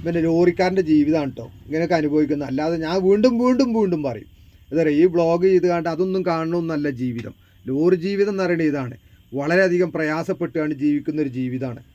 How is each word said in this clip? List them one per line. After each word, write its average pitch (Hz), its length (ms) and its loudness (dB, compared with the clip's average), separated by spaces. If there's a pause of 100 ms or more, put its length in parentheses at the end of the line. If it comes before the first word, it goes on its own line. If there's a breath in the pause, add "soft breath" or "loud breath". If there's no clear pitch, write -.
പിന്നെ 170 220 -2
ലോറിക്കാരൻ്റെ 175 640 2
ജീവിതമാണ് 151 400 4
കേട്ടോ 120 160 -12 (180)
ഇങ്ങനെയൊക്കെ 165 340 -2
അനുഭവിക്കുന്നത്. 147 520 0
അല്ലാതെ 156 340 -2
ഞാൻ 160 100 -4 (120)
വീണ്ടും 214 340 4
വീണ്ടും 254 280 2 (100)
വീണ്ടും 180 280 0
പറയും, 113 220 -8 (400 soft breath)
എന്താ 147 140 -2
പറയുക, 151 200 4
ഈ 185 120 6
ബ്ലോഗ് 170 360 2
ചെയ്ത് 180 220 4
കണ്ട് 170 220 -2
അതൊന്നും 185 340 -2
കാണണമെന്നല്ല 165 640 -2 (100)
ജീവിതം. 117 340 -6 (360 soft breath)
ലോറി 160 340 2
ജീവിതം 202 300 0
എന്ന് 190 100 -4
പറയുന്നത് 170 280 0
ഇതാണ്, 131 240 -6 (420 soft breath)
വളരെയധികം 175 580 2
പ്രയാസപ്പെട്ടുകൊണ്ട് 156 880 -4
ജീവിക്കുന്ന 147 400 -2
ഒരു 131 140 -6
ജീവിതമാണ് 127 440 -6 (120)